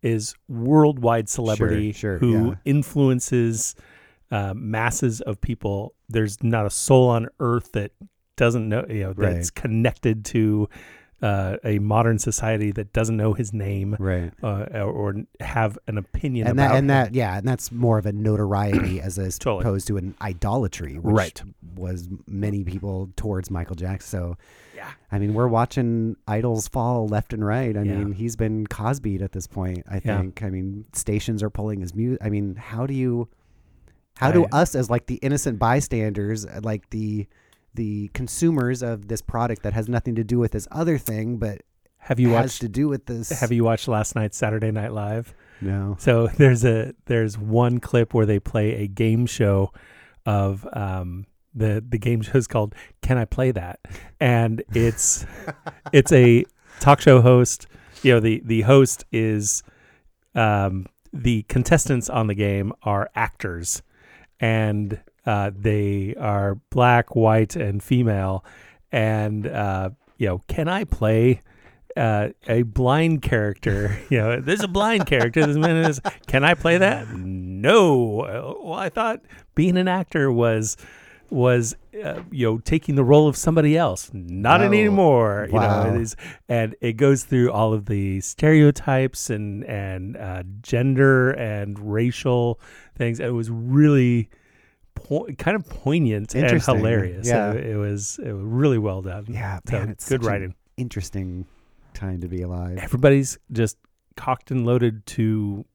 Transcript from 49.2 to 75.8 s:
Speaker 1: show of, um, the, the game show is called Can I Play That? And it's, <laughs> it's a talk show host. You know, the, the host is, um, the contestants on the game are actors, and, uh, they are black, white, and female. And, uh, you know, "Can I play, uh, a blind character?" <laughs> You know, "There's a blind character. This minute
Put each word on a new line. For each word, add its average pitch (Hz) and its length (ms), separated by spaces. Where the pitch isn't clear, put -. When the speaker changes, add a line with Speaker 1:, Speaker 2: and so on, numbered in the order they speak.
Speaker 1:
show 98 480
of, 98 460
um, 92 540
the, 110 320
the 120 120
game 117 240
show 107 160
is 120 100
called 107 260
Can 127 160
I 113 80
Play 131 260
That? 90 300
And 117 420
it's, 113 520
<laughs> - 320
it's 143 220
a 123 320
talk 143 220
show 131 180
host. 123 480
You 127 100
know, 117 80
the, 110 240
the 113 160
host 131 500
is, 107 520
um, 98 520
the 120 320
contestants 131 640
on 117 180
the 104 80
game 101 360
are 101 320
actors, 87 640
and, 107 600
uh, 101 320
they 101 600
are 101 360
black, 123 460
white, 110 400
and 101 260
female. 98 640
And, 107 560
uh, 95 420
you 110 100
know, 90 200
"Can 156 200
I 196 160
play, 113 580
uh, 110 320
a 117 160
blind 135 600
character?" 104 800
<laughs> - 60
You 135 100
know, 117 220
"There's 180 220
a 202 40
blind 202 400
character. 123 380
This 147 120
minute 165 320